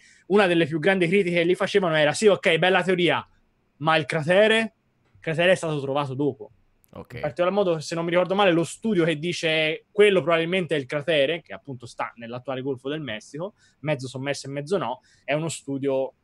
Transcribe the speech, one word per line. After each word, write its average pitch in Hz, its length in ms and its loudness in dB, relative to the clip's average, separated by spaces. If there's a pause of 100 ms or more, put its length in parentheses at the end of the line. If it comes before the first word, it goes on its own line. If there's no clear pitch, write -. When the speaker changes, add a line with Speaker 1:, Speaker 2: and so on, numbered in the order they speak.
(280)
Speaker 1:
una 196 180 2
delle 170 220 2
più 156 100 -6
grandi 185 300 2
critiche 175 300 0
che 170 100 2
gli 180 80 2
facevano 185 400 0
era: 147 180 4
"Sì, 220 140 2
ok, 180 320 4
bella 185 240 4
teoria, 170 440 0 (500)
ma 160 180 2
il 156 100 0
cratere? 214 680 2 (380)
Il - 60 -20
cratere 170 340 2
è - 20 4
stato 156 260 -2
trovato 135 320 -2
dopo." 131 380 -4 (400)
Speaker 2:
Ok. - 240 -16
Speaker 1:
In 120 60 -14
particolar 175 300 -2
modo, 185 280 0
se 160 160 -10
non 165 80 -4
mi 175 80 -4
ricordo 180 240 2
male, 202 160 4
lo 165 120 4
studio 196 400 -2
che 160 140 0
dice 160 760 -2
quello 196 300 4
probabilmente 165 540 0
è - 20 2
il 135 80 -4
cratere, 151 560 0
che - 120 -18
appunto 123 340 -14
sta 117 300 -10
nell'attuale 123 440 -10
Golfo 131 260 -6
del 151 140 -6
Messico, 143 540 -10 (240)
mezzo 135 280 -4
sommerso 135 380 -8
e 139 60 -12
mezzo 147 260 -4
no, 127 240 -6 (220)
è 135 100 -4
uno 156 160 -4
studio 135 640 -4 (100)